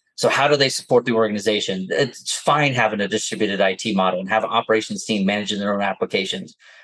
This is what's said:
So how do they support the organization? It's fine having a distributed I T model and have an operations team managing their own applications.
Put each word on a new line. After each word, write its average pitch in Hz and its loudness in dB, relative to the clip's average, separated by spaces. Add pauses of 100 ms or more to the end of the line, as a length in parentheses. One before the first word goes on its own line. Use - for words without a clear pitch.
(160)
So - 0
how 139 2
do 147 4
they 135 2
support 120 2
the 123 0
organization? 104 0
It's - -2
fine 143 2
having 110 0
a 101 -2
distributed 101 -2
I 95 2
T - -4
model 92 2
and 95 -8
have 110 2
an 113 -2
operations 110 -2
team 104 0
managing 101 -2
their 101 -2
own 101 -2
applications. 95 -4 (280)